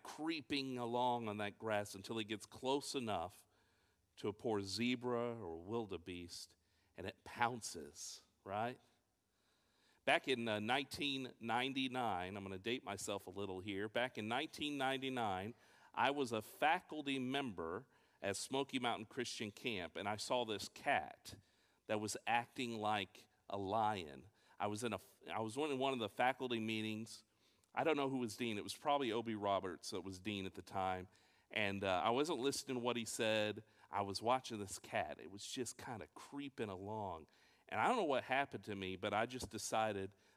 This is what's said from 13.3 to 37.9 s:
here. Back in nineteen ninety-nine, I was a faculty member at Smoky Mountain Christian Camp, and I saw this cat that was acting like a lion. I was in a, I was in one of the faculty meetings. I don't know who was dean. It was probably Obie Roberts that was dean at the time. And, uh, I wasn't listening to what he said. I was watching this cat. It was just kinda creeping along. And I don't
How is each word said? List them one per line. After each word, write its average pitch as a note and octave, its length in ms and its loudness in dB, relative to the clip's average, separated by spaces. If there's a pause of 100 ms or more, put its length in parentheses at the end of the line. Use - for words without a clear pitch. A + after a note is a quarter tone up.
here. G2+ 280 -2
Back A#2+ 300 0
in G#2+ 100 -2
nineteen D3 480 -2
ninety-nine, B2+ 800 0 (400)
I A#2+ 160 6
was C3+ 220 2
a A2 100 0
faculty D3 800 2
member B2 640 -2 (400)
at G2 120 2
Smoky C3+ 440 0
Mountain A2+ 280 0
Christian A#2 440 -4
Camp, F#2 460 -4
and G2 120 -2
I G#2+ 80 0
saw B2 280 0
this G#2 280 -4
cat - 640 0 (520)
that G#2+ 140 2
was G#2+ 240 -2
acting A#2 540 0
like G#2+ 440 0 (280)
a G2+ 60 0
lion. G2 640 0 (360)
I F2 60 2
was G#2 180 -2
in A2 100 0
a, F#2+ 60 -2 (320)
I G#2 100 0
was A2+ 160 -2
in D3 200 2
one C3+ 160 4
of B2 60 0
the G#2 100 2
faculty B2 500 2
meetings. A2 640 -2 (520)
I B2+ 80 2
don't D#3 140 4
know C#3 120 2
who C3+ 80 0
was A#2 180 0
dean. A#2 220 0
It F#2 60 -2
was G2 120 -6
probably C#3+ 360 4
Obie A2+ 240 0
Roberts G2 560 0
that F#2 120 -2
was F#2+ 140 -6
dean G2 300 -2
at - 80 -8
the F#2 80 -8
time. F#2 440 0 (440)
And, G2+ 320 2
uh, F#2 200 4
I A2 60 6
wasn't C#3+ 300 4
listening C3+ 380 0
to A#2 60 -2
what A#2+ 140 4
he A2+ 80 -2
said. G#2+ 560 4 (300)
I G2+ 100 2
was G2 220 -2
watching A#2+ 360 2
this G2 200 -6
cat. F2 420 -2
It D#2 100 -12
was G2+ 140 -12
just - 320 -4
kinda G#2 380 -8
creeping C#3 540 -6
along. F#2+ 580 -6 (440)
And G#2 80 2
I C#3 80 6
don't B3 100 4